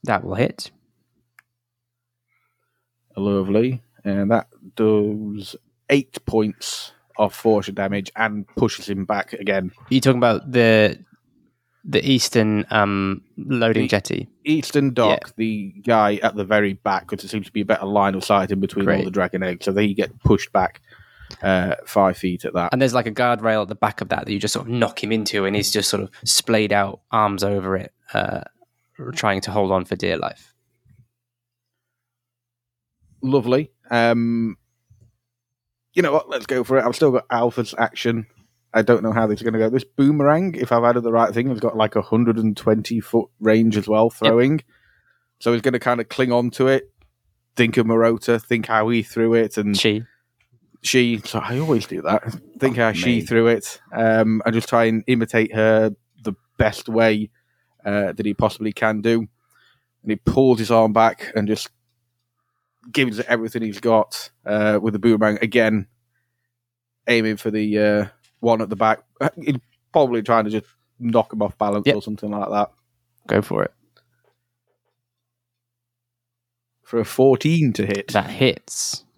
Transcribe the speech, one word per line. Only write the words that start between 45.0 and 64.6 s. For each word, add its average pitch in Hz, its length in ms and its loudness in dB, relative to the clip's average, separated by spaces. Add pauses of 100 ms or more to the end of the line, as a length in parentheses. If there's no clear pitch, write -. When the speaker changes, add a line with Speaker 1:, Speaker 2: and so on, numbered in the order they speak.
Speaker 2:
So 120 120 0
he's 117 100 0
gonna 127 180 2
kinda 120 240 -2
cling 127 280 -2
on 120 200 2
to 131 160 2
it, 135 240 0 (640)
think 117 200 2
of 113 100 2
Marotta, 113 560 2
think 113 240 -4
how 110 220 2
he 117 140 0
threw 113 320 0
it, 113 240 0
and 104 180 0
Speaker 1:
She. 110 280 0 (800)
Speaker 2:
she. 120 420 2
So - 160 -6
I 120 180 -6
always 147 280 0
do 82 160 -10
that. 95 280 -2 (300)
Think 127 180 0
Speaker 3:
Oh, 120 40 2
Speaker 2:
how 113 100 2
she 110 240 0
Speaker 3:
me. 110 60 0
Speaker 2:
threw 113 260 2
it, 113 320 -2 (120)
um, 110 520 2
and 113 100 0
just 113 140 -2
try 117 160 4
and 113 240 0
imitate 113 460 0
her 110 360 4 (320)
the 104 120 -6 (220)
best - 320 -2
way, 110 420 2 (540)
uh, 101 280 -2
that 104 140 -6
he 104 80 -2
possibly 110 380 -2
can 110 280 -2
do. 117 200 2 (840)
And - 80 -8
he 107 60 0
pulls 127 440 2
his 107 100 -4
arm 113 220 4
back 113 420 2
and 104 140 -2
just 107 220 -4 (1200)
gives 123 260 0
it 117 80 -4
everything 113 360 -2
he's 104 180 -8
got, 110 500 0 (140)
uh, 107 360 0